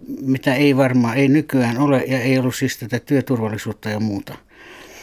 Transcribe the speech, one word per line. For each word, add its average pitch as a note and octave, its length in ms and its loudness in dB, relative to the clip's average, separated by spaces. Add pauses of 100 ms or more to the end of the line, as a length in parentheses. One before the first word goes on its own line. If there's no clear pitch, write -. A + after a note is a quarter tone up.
(220)
mitä C3 340 0
ei C#3+ 220 4
varmaan, B2 400 2
ei C#3 100 4
nykyään C3 500 2
ole C#3 300 2
ja C3 140 -2
ei C3 180 0
ollut B2+ 160 -2
siis - 220 -4
tätä A#2 220 -6
työturvallisuutta A2+ 920 -4
ja G#2+ 100 -4
muuta. G#2 360 -4 (680)